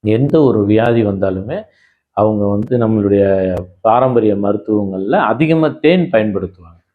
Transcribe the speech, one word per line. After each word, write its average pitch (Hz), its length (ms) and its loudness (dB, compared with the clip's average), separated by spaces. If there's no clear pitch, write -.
எந்த 135 380 2
ஒரு 107 220 2
வியாதி 113 400 2
வந்தாலுமே 98 580 -4
அவங்க 104 320 0
வந்து 107 300 -2
நம்மளுடைய 101 460 2
பாரம்பரிய 113 540 2
மருத்துவங்கள்ல 101 760 -4
அதிகமா 156 580 0
தேன் 156 420 0
பயன்படுத்துவாங்க. 95 680 -4